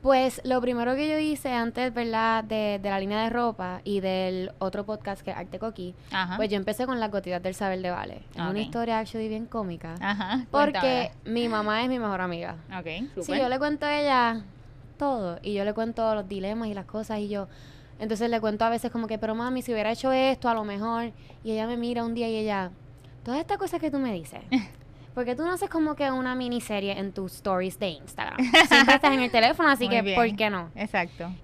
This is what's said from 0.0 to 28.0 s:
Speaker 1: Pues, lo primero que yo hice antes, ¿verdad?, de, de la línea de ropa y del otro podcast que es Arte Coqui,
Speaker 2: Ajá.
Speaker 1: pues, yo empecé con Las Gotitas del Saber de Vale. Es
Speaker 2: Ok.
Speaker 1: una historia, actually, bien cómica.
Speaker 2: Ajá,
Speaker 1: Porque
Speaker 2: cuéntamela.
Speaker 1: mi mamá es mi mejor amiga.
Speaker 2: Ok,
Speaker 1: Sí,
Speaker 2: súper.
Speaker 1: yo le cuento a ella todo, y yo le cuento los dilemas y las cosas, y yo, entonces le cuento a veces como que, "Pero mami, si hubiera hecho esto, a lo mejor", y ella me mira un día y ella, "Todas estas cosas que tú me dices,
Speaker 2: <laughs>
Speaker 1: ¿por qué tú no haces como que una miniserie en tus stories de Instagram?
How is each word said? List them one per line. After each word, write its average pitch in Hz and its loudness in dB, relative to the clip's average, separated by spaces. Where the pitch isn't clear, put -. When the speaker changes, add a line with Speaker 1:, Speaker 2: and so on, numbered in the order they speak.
Speaker 1:
Pues, 262 4
lo 254 2
primero 240 2
que 302 0
yo 302 2
hice 302 -2
antes, 240 0
¿verdad?, 226 2
de, 214 0
de 202 -2
la 196 0
línea 208 0
de 226 0
ropa 226 -2
y 202 0
del 185 0
otro 202 -2
podcast 208 -6
que 190 -8
es 170 -6
Arte 190 -10
Coqui, 196 -8
Speaker 2:
Ajá. 190 0
Speaker 1:
pues, 214 0
yo 208 0
empecé 208 -2
con 254 -2
Las 220 0
Gotitas 180 -4
del 185 -4
Saber 190 -2
de 180 -2
Vale. - -6
Es 170 -6
Speaker 2:
Ok. 165 0
Speaker 1:
una 202 0
historia, 226 -2
actually, 220 -4
bien 220 -6
cómica. 175 -6
Speaker 2:
Ajá, 202 -2
Speaker 1:
Porque 294 4
Speaker 2:
cuéntamela. 254 2
Speaker 1:
mi 233 0
mamá 214 0
es 254 0
mi 254 0
mejor 196 -2
amiga. 175 -4
Speaker 2:
Ok, 165 -10
Speaker 1:
Sí, 190 -6
Speaker 2:
súper. 285 0
Speaker 1:
yo 247 2
le 262 0
cuento 294 0
a 294 2
ella 247 4
todo, 220 -2
y 208 -4
yo 196 0
le 208 0
cuento 226 0
los 196 -4
dilemas 208 -4
y 208 -4
las 190 -8
cosas, 214 -4
y 208 -4
yo, 202 -4
entonces 220 0
le 226 2
cuento 214 2
a 226 4
veces 233 0
como 233 -2
que, 220 -4
"Pero 220 -2
mami, 247 -2
si 240 -2
hubiera 214 2
hecho 262 0
esto, 262 4
a 233 4
lo 220 0
mejor", 220 -2
y 220 -4
ella 220 0
me 240 -2
mira 240 -2
un 233 -2
día 226 0
y 220 0
ella, 202 0
"Todas 254 -2
estas 392 -2
cosas 359 -2
que 302 0
tú 285 -2
me 247 0
dices, 165 -8
Speaker 2:
<laughs> 226 0
Speaker 1:
¿por 247 -2
qué 247 0
tú 302 -2
no 349 2
haces 370 -2
como 311 2
que 277 2
una 254 0
miniserie 214 -2
en 196 -4
tus 185 -6
stories 185 -2
de 202 -2
Instagram? - -6